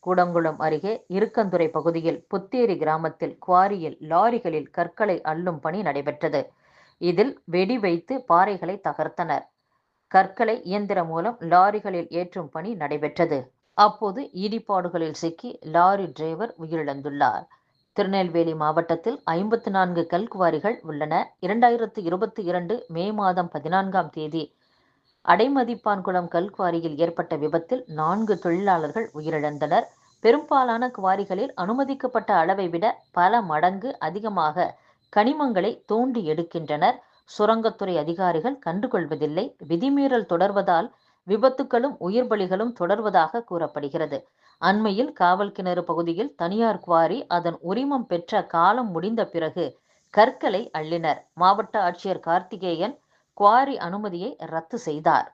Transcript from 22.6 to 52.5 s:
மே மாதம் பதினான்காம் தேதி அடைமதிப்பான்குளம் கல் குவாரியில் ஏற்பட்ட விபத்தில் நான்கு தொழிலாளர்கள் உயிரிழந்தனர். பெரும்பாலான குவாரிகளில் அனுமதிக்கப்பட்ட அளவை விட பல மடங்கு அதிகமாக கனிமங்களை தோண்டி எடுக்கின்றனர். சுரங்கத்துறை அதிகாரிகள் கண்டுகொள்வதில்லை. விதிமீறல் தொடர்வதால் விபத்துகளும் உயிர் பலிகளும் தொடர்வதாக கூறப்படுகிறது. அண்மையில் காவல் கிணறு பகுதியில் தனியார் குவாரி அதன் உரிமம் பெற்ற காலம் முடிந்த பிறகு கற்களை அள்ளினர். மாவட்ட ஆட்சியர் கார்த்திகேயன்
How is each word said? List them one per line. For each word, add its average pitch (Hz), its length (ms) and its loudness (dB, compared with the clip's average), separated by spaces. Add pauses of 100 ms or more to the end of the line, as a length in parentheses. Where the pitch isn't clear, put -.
மே 170 240 -6
மாதம் 185 420 0
பதினான்காம் 180 580 -2
தேதி 156 320 -6 (800)
அடைமதிப்பான்குளம் 208 1040 2
கல் 175 220 0
குவாரியில் 165 480 -2
ஏற்பட்ட 170 380 -2
விபத்தில் 151 440 -2 (100)
நான்கு 185 480 0
தொழிலாளர்கள் 175 760 0
உயிரிழந்தனர். 151 720 -2 (400)
பெரும்பாலான 254 680 2
குவாரிகளில் 196 640 -2 (100)
அனுமதிக்கப்பட்ட 247 720 -2
அளவை 185 340 2
விட 170 180 -2 (240)
பல 190 320 4
மடங்கு 185 560 0
அதிகமாக 175 680 -2 (460)
கனிமங்களை 233 580 2 (160)
தோண்டி 233 420 0
எடுக்கின்றனர். 165 680 0 (340)
சுரங்கத்துறை 214 680 0
அதிகாரிகள் 170 640 0
கண்டுகொள்வதில்லை. 165 840 -2 (180)
விதிமீறல் 247 680 2
தொடர்வதால் 185 600 2 (380)
விபத்துகளும் 247 720 2
உயிர் 220 300 0
பலிகளும் 214 440 0
தொடர்வதாக 190 680 2
கூறப்படுகிறது. 143 760 -4 (440)
அண்மையில் 208 520 2
காவல் 190 420 2
கிணறு 180 280 -2
பகுதியில் 170 500 -2
தனியார் 202 500 0
குவாரி 170 340 2 (120)
அதன் 170 320 -2
உரிமம் 240 480 -2
பெற்ற 180 360 -2
காலம் 196 460 2
முடிந்த 196 340 -2
பிறகு 160 380 -4 (500)
கற்களை 226 480 4 (180)
அள்ளினர். 160 420 -2 (120)
மாவட்ட 202 480 2
ஆட்சியர் 175 440 -2
கார்த்திகேயன் 185 720 -2 (420)